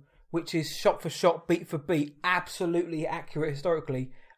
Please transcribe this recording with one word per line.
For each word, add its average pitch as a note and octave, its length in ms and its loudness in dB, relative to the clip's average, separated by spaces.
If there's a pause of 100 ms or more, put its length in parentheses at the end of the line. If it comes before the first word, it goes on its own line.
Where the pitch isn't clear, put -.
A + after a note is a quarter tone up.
(320)
which E3 200 -2
is D#3+ 240 -2
shot - 240 4
for E3+ 80 -6
shot, E3+ 380 2
beat E3+ 220 2
for E3 100 -4
beat, D3 460 0
absolutely E3+ 800 0
accurate D#3 440 -4
historically, C#3+ 600 -2 (280)